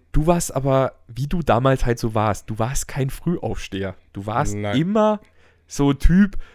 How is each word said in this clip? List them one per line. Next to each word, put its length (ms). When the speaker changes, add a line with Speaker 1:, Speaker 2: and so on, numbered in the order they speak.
Speaker 1:
du 140
warst 280
aber, 380
wie 200
du 140
damals 440
halt 140
so 160
warst, 340
du 80
warst 300
kein 220
Frühaufsteher. 840
Du 120
warst 300
Speaker 2:
Nein. 240
Speaker 1:
immer 400
so 260
Typ, 440